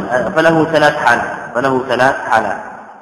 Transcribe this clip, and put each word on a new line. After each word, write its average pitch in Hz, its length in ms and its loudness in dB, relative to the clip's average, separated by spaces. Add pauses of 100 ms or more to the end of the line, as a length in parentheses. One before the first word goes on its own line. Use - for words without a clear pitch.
(360)
فله 160 300 4
ثلاث 151 300 2
حالات، - 600 -2
فله 127 340 0
ثلاث 127 260 2 (140)
حالات: 104 280 0 (440)